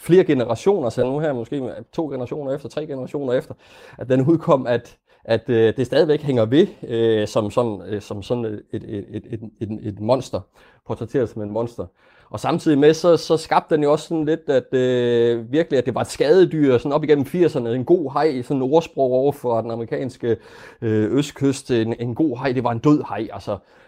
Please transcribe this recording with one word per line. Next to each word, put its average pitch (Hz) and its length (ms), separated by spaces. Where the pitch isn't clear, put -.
flere 175 240
generationer, 131 680
så 123 140
nu 131 140
her 151 140
måske 123 380
to 165 160
generationer 135 440
efter, 120 160
tre 151 180
generationer 135 460
efter, 131 220
at 117 100
den 131 200
udkom, 160 380
at, 120 300
at, 113 260
øh, 113 260
det 127 100
stadigvæk 147 360
hænger 131 220
ved, 139 220
øh, 113 400
som 107 220
sådan, 110 360
øh, 101 160
som 104 200
sådan 123 220
et, 107 180
et, 110 120
et, 104 460
et, 110 100
et, 107 220
et 104 180
monster, 123 400
portrætteret 117 420
som 110 140
et 104 60
monster. 110 380
Og - 100
samtidig 156 380
med, 151 160
så, 165 220
så 160 200
skabte 170 380
den 147 100
jo 143 80
også 151 160
sådan 160 160
lidt, 156 240
at, 131 260
øh, 120 800
virkelig, 151 260
at 120 80
det 120 80
var 110 60
et 120 60
skadedyr, 151 720
sådan 143 140
op 151 120
igennem 143 220
firserne, 151 480
en 127 100
god 160 280
haj, 143 300
sådan 143 200
et - 0
ordsprog 151 400
over 135 200
for 120 280
den 117 100
amerikanske, 117 680
øh, 110 360
østkyst, 139 520
en, 113 300
en 120 140
god 131 240
haj, 135 140
det 123 120
var 120 80
en 113 60
død 147 280
haj, 107 260
altså, 101 260